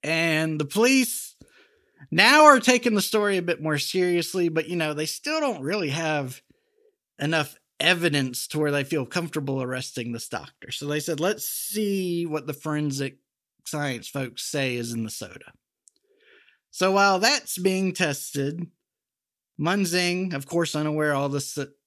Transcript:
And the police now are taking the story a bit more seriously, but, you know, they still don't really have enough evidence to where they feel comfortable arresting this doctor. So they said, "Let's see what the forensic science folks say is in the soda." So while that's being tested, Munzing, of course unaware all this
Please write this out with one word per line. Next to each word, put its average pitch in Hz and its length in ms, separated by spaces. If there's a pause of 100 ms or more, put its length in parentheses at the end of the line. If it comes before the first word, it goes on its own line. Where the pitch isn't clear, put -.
And 160 560
the 151 60
police 240 680 (760)
now 247 340
are 277 140
taking 240 360
the 196 60
story 208 360
a 175 40
bit 170 200
more 151 160
seriously, 175 720
but, 160 200
you 180 60
know, 156 180
they 151 120
still 302 340
don't 240 220
really 165 280
have 147 520 (800)
enough 151 380 (220)
evidence 147 680
to 151 120
where 151 120
they 143 120
feel 139 220
comfortable 139 560
arresting 127 500
this 117 160
doctor. - 440
So - 140
they 147 140
said, 151 200
"Let's 202 280
see 190 760
what 151 200
the 147 80
forensic 139 640 (460)
science 139 420
folks 131 360
say 135 320
is 120 160
in 113 120
the 107 60
soda." - 440 (1160)
So 190 200
while 196 280
that's 247 380
being 190 360
tested, 151 720 (920)
Munzing, 180 720
of 139 120
course 165 300
unaware 151 380
all 139 160
this 139 280 (300)